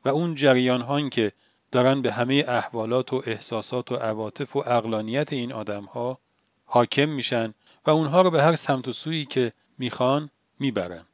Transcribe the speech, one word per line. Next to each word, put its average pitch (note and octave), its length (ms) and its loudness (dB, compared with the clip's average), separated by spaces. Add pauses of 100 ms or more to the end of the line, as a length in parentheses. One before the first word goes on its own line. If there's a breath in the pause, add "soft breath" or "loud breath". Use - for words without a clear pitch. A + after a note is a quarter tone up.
و C3 40 0
اون D#3+ 260 0
جریان‌هایی C3 720 2
که G#2+ 220 0 (400)
دارن C3 300 4
به A#2+ 100 0
همه B2+ 360 0
احوالات A#2+ 680 -2
و B2+ 120 -2
احساسات A#2 680 -6
و B2 40 -4
عواطف A2 600 -6
و C#3 40 2
عقلانیت A#2 760 -2
این B2 200 -6
آدم‌ها A2 680 -8 (460)
حاکم C#3 440 2
می‌شن A#2+ 440 -2 (320 soft breath)
و - 40 2
اونها D#3 320 4
رو F#3 100 6
به D3 100 4
هر D#3+ 140 6
سمت C3+ 320 0
و B2+ 40 -6
سویی D#3 340 -4
که B2 280 0 (240)
می‌خوان C3 520 0 (300)
می‌برن. F#2 540 -4